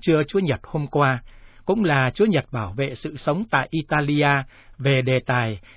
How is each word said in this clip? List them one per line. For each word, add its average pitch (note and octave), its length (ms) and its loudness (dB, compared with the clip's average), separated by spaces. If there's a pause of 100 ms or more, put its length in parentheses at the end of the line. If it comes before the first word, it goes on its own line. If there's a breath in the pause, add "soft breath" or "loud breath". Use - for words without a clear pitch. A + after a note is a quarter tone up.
trưa D#3 280 2
Chúa G3 100 0
Nhật D3+ 240 0
hôm D3 240 -6
qua, C3+ 360 0 (420 soft breath)
cũng G#3 200 0
là C3+ 300 2
Chúa G3+ 100 2
Nhật F#3 280 2
bảo G#2 240 -6
vệ C#3 180 -4
sự D#3 220 -10
sống F3+ 340 -2
tại C3+ 200 0
Italia, D3 600 0 (480 soft breath)
về C3 240 2
đề B2+ 240 2
tài A#2 340 -2 (160 loud breath)